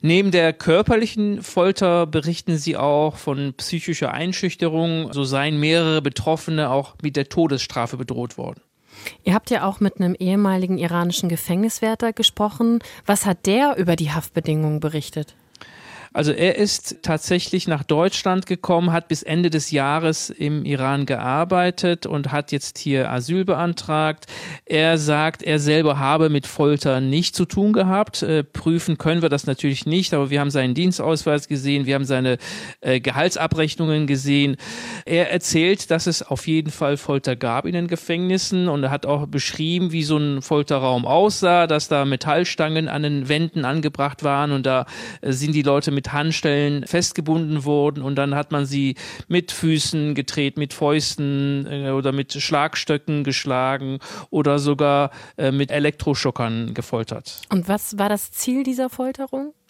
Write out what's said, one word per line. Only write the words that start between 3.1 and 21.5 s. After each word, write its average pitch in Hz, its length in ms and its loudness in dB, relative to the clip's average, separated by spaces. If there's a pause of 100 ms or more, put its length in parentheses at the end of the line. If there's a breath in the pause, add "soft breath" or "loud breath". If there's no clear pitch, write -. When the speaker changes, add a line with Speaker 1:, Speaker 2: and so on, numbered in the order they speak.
Speaker 1:
von 139 380 -4
psychischer - 580 -4
Einschüchterung. 165 1000 -2
So 143 100 -4
seien 139 380 0
mehrere 156 420 4
Betroffene 156 680 -2
auch 139 340 -2
mit 147 120 -4
der 139 140 -2
Todesstrafe 131 680 -2
bedroht 120 400 -8
worden. 127 240 -10 (640 loud breath)
Speaker 2:
Ihr 185 120 2
habt - 160 0
ja 202 140 0
auch 196 140 -2
mit 196 220 0
einem 180 180 2
ehemaligen 185 580 2
iranischen 170 520 0
Gefängniswärter 220 840 0
gesprochen. 226 680 0 (260 loud breath)
Was 202 180 2
hat 196 220 0
der 254 320 4
über 175 160 2
die 165 160 -2
Haftbedingungen 156 720 -2
berichtet? 151 560 -6 (760 loud breath)
Speaker 1:
Also 151 160 2
er 175 260 2
ist - 460 -2
tatsächlich 180 640 0
nach 151 180 0
Deutschland 185 600 2
gekommen, 175 480 2
hat 165 160 0
bis 156 140 -2
Ende 170 260 2
des 160 220 0
Jahres 151 580 0
im 147 380 -4
Iran 139 400 0
gearbeitet 170 1000 0